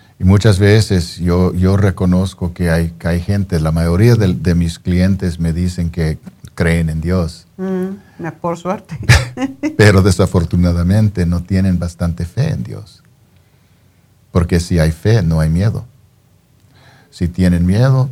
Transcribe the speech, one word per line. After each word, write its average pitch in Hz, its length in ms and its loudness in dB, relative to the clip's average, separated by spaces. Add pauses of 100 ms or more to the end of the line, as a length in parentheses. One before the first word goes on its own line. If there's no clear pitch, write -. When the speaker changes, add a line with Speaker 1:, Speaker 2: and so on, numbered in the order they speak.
(180)
Speaker 1:
Y - 60 -8
muchas 98 340 4
veces 101 580 2
yo, 90 380 0
yo 92 220 2
reconozco 92 760 0
que 87 180 -2
hay, 82 200 0
que - 180 -8
hay 85 120 0
gente, 98 400 -2
la 78 120 0
mayoría 85 440 2
de, 95 180 0
de 85 200 0
mis 85 240 -2
clientes 90 600 -2
me 82 120 -2
dicen 87 380 -4
que 80 280 -4 (360)
creen 82 360 0
en 80 100 -4
Dios. 85 460 -4 (100)
Speaker 2:
Mm, 190 720 -8 (140)
por 170 180 -6
suerte. 180 400 -8 (380)
Speaker 1:
<laughs> 269 420 -6
Pero 98 240 4
desafortunadamente 90 1200 0
no 87 180 -2
tienen 95 360 0
bastante 85 480 -4
fe - 240 -4
en - 140 -4
Dios. - 380 -16 (1300)
Porque 85 280 2
si 87 180 -2
hay 80 140 2
fe, 107 300 0
no 80 180 0
hay 78 80 2
miedo. 98 380 -2 (1200)
Si - 180 -4
tienen 87 360 0
miedo, 127 480 2